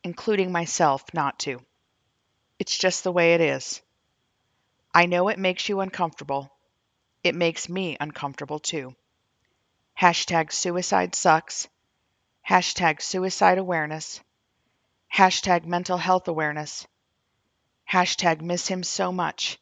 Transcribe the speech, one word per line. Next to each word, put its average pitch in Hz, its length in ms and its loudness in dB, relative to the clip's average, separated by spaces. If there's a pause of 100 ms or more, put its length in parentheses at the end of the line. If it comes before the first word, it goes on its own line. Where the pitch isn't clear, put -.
including 185 480 -2
myself, 160 600 0
not 143 260 -2
to. 127 220 -6 (960)
It's - 180 -4
just 185 260 0
the 185 80 0
way 170 240 6
it 165 60 4
is. 139 400 -2 (1120)
I 175 120 8
know 175 240 2
it 185 100 -2
makes 185 300 -2
you 196 100 -2
uncomfortable. 151 720 -4 (720)
It 175 120 0
makes 170 340 -2
me 175 300 -4
uncomfortable 147 600 -8
too. 131 360 -8 (1040)
Hashtag 170 520 4
suicide 180 640 -2
sucks. - 520 2 (800)
Hashtag 175 540 2
suicide 185 560 2
awareness. 160 640 -4 (920)
Hashtag 185 520 4
mental 180 320 -2
health 180 300 2
awareness. 151 580 -4 (1040)
Hashtag 180 520 0
miss 175 260 -4
him 185 160 -4
so 185 280 -2
much. - 500 -4